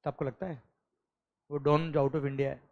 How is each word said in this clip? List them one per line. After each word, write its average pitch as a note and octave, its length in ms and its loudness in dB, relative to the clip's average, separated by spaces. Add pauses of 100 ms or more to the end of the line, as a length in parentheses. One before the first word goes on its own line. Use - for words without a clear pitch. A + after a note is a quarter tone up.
तो - 20 -2
आपको D3 180 -4
लगता C3+ 220 -6
है D3+ 160 -10 (880)
वो D3 80 -4
डॉन D3 340 4
जो D3+ 80 4
out C#3 140 2
of D3+ 80 0
India C#3 180 -2
है C#3 320 -2